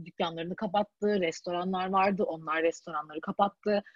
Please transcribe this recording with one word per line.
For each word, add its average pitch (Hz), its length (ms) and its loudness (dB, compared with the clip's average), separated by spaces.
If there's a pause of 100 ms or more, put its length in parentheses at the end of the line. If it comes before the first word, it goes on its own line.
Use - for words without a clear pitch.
dükkanlarını 165 520 -4
kapattı, 208 640 0
restoranlar 185 680 -2
vardı, 190 360 2
onlar 160 380 -2
restoranları 156 580 -2
kapattı. 202 640 0 (140)